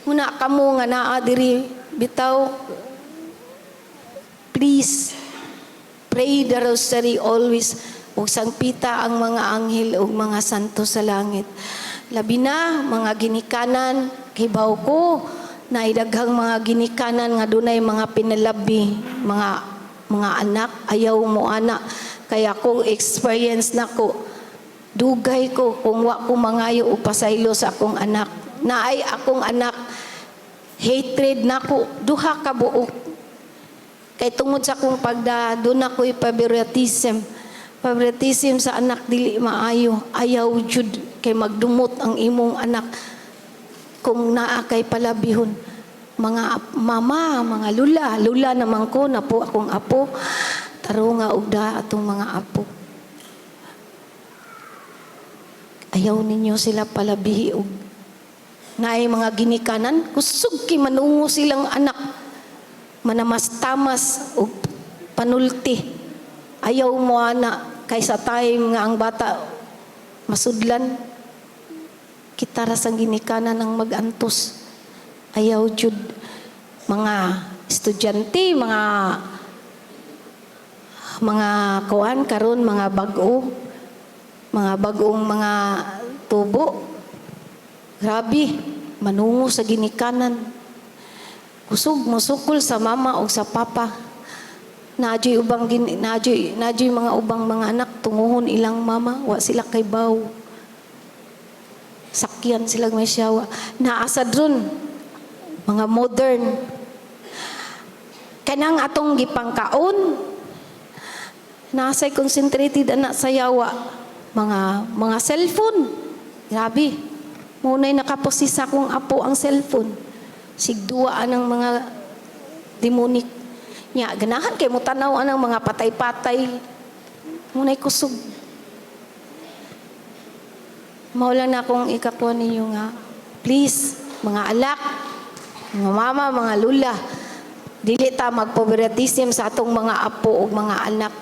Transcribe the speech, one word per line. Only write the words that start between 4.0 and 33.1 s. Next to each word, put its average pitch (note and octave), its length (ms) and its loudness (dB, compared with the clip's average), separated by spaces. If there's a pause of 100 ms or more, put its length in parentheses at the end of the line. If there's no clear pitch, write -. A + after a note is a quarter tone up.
please - 640 2 (960)
pray C#4 320 4
the A#3+ 160 4
rosary A#3+ 560 2
always. A#3 640 2 (400)
Ug G#3 80 -2
sangpita A#3 800 -2
ang A#3 80 0
mga A#3 260 0 (140)
anghel A3+ 480 0
ug G#3+ 80 0
mga G#3+ 320 0
santo G#3 400 -2
sa G#3+ 160 0
langit. G3+ 480 -2 (640)
Labi A3 240 0
na D4+ 480 0
mga A3 320 0
ginikanan, B3 960 0 (240)
hibaw A3 480 2
ko D#4+ 400 4 (480)
na A3+ 160 0
idaghang A3+ 480 2
mga A3+ 200 2 (120)
ginikanan A#3 720 2
nga A3 80 0
dunay A3+ 320 4
mga A3 320 2
pinalabi, G#3+ 880 2 (240)
mga, G3+ 260 0 (640)
mga G3+ 180 0 (140)
anak, G#3+ 260 0 (220)
ayaw A3+ 320 4
mo G#3+ 240 2
ana. A3 320 0 (480)
Kaya A3 320 2
ko A#3+ 240 2
experience A#3 880 2
nako, A#3 480 0 (720)
dugay B3+ 640 2
ko B3 240 2
kung A3+ 240 2
wa A#3 240 0
ko - 80 4
mangayo A#3 560 2
o G#3+ 80 2
pasaylo A3 560 2
sa F#3 160 0
akong G#3 240 0
anak, G#3 460 -2 (220)
na A#3+ 260 2
ay C#4 140 0
akong B3+ 400 0
anak, A#3+ 320 0 (1040)
hatred C4 640 2
nako, C4 400 2 (180)
duha D4+ 400 2
ka C#4 140 -2
buok. A#3+ 360 2 (1300)